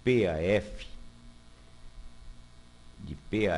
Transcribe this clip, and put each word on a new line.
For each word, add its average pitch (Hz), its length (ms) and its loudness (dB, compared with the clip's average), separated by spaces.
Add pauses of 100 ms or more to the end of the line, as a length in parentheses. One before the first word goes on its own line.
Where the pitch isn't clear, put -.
P 120 220 6
a 80 100 2
F, 95 500 2 (2250)
de 98 140 -8
P 104 340 0
a 85 100 4